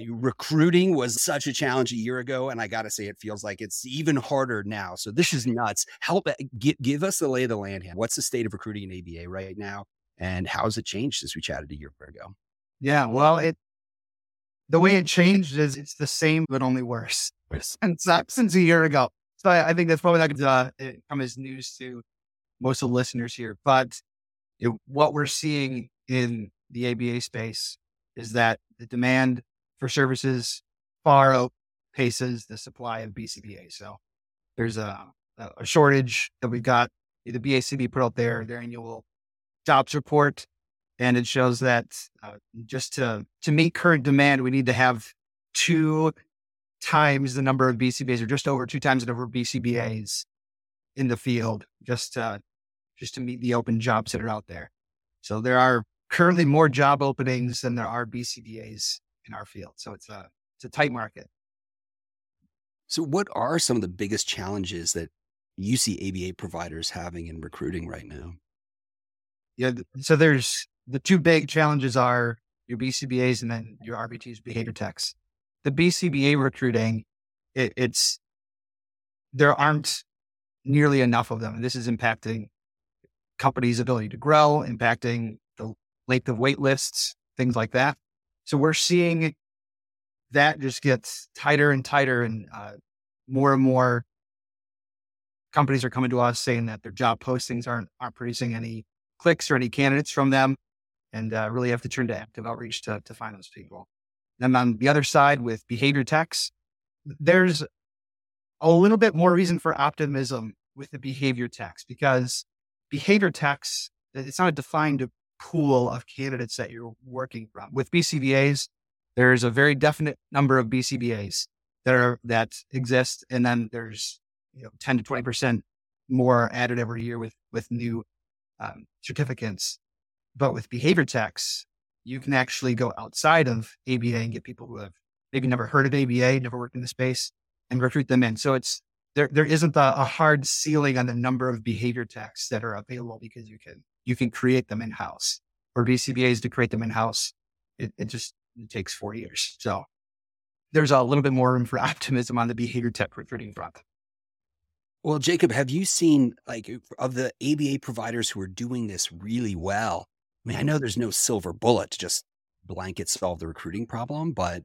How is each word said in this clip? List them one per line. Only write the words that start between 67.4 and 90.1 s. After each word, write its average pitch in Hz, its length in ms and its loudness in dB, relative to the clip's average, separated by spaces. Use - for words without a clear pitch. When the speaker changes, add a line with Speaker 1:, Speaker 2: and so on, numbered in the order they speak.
Speaker 1:
recruiting 82 460 -8
right - 180 -14
now? 82 280 -16
Speaker 2:
Yeah, 127 140 0
th-, 123 160 -10
so 156 140 4
there's, 143 520 2
the 131 120 -6
two 190 180 4
big 156 320 4
challenges 147 480 0
are 123 400 2
your 120 100 -8
B 131 140 -4
C 139 160 -6
B 127 140 -2
As 127 200 2
and 117 80 -6
then 113 320 -8
your - 160 -10
R 113 100 -8
B 117 120 -14
Ts, 117 200 -18
behavior 113 340 -8
techs. - 420 -8
The 143 80 0
B 165 180 4
C 180 200 0
B 143 220 2
A 151 60 4
recruiting, 113 640 0
it, 127 200 -2
it's, - 440 -2
there 143 260 4
aren't 151 440 0
nearly 139 380 4
enough 120 300 2
of 113 100 -6
them. 110 140 -8
And 113 80 -6
this 127 120 -4
is 120 140 -4
impacting 113 560 -4
companies' 123 400 0
ability 117 300 -2
to - 80 -12
grow, 147 480 4
impacting 117 720 -2
the 110 160 -10
length 127 220 0
of 113 80 -4
wait 131 220 0
lists, - 560 -2
things 123 200 0
like 110 160 -2
that. 135 260 2
So 151 140 -2
we're 156 180 2
seeing 170 580 0